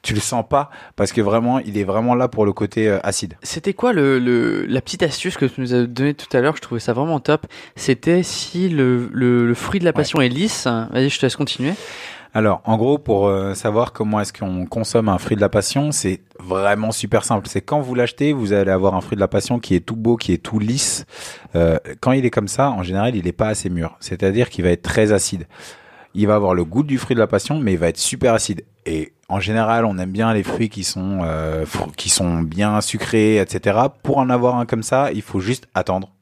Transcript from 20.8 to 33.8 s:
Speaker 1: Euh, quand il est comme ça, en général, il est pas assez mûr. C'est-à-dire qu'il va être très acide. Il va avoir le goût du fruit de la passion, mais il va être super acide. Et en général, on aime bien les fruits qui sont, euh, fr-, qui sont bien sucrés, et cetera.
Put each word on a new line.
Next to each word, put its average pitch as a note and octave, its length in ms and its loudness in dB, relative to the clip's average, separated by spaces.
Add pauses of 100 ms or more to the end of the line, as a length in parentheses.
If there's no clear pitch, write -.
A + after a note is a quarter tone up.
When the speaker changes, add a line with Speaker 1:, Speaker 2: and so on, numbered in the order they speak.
Speaker 1:
Euh, E2 220 4 (240)
quand B2+ 100 2
il C3 140 2
est A#2 40 4
comme G#2 200 -2
ça, C#3 220 0
en F#2+ 120 -4
général, G2+ 320 -2
il F2 100 -4
est F2 60 0
pas - 160 0
assez G2+ 220 -4
mûr. E2 320 -4
C'est-à-dire G2 480 0
qu'il F2 160 -4
va F2+ 60 6
être E2+ 100 2
très G#2+ 320 2
acide. F#2 340 -2 (680)
Il G2+ 140 2
va G#2+ 80 6
avoir G2 180 2
le F2 120 2
goût G2+ 180 0
du C#3 140 -2
fruit B2 180 -2
de A2+ 60 2
la G#2 60 4
passion, B2+ 320 0
mais A2+ 120 0
il F2 80 2
va E2+ 80 2
être E2 100 -2
super - 360 0
acide. G2+ 320 -2 (200)
Et D#2 280 -6 (160)
en G2 100 -2
général, A2+ 460 0
on G2 120 -2
aime F#2 140 -6
bien A2+ 220 0
les G2+ 100 0
fruits A2+ 240 -4
qui G2 160 -10
sont, F#2+ 400 -4
euh, D#2+ 420 -4
fr-, D#2+ 300 -6
qui - 140 -8
sont E2+ 320 0
bien G#2 400 0
sucrés, G#2+ 560 2
et F#2+ 100 2
cetera. G#2+ 460 0 (100)